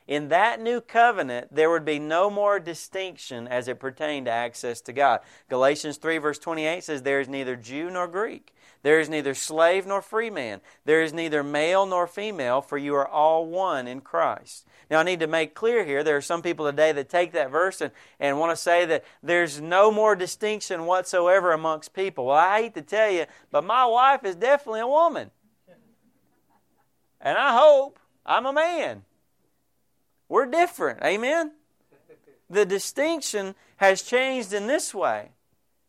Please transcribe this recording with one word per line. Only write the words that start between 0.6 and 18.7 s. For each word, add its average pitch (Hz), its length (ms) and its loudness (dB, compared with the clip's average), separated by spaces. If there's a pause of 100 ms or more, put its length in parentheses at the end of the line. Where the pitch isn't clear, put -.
new 233 180 -4
covenant, 185 760 0
there 156 160 4
would 165 140 0
be 147 160 -4
no 165 300 0
more 202 320 0
distinction 160 880 -12
as 123 180 -2
it 123 140 -8
pertained 135 460 -6
to 117 40 -2
access 120 500 -6
to 120 120 -14
God. 127 260 4 (300)
Galatians 143 480 0
three 160 200 -2
verse 147 220 -4
twenty-eight 160 460 -4
says, 143 180 -8
"There 139 160 0
is 135 80 -4
neither 131 300 -6
Jew 135 320 -10
nor 180 180 -4
Greek. 190 460 -8 (300)
There 156 180 6
is 151 80 -2
neither 143 240 -4
slave 165 520 0
nor 196 160 -4
free 226 280 -6
man. 120 320 -8 (240)
There 156 160 4
is 160 100 -2
neither 156 320 -4
male 156 420 0
nor 180 220 -2
female, 156 540 -4
for 147 160 -6
you 143 180 -4
are 139 120 0
all 160 380 2
one 165 400 -4
in 127 140 -12
Christ." - 640 -4 (240)
Now, 156 100 2
I 160 40 4
need 180 160 -2
to 160 80 0
make 156 260 -2
clear 226 300 0
here, 143 220 -2
there 151 100 2
are 143 60 -2
some 170 200 -4
people 156 240 -4
today 151 280 2
that 139 160 -6
take 175 240 0
that 143 180 -2
verse 180 300 0
and, 147 100 -4 (260)
and 143 220 0
want 165 140 2
to 160 80 -8
say 175 240 4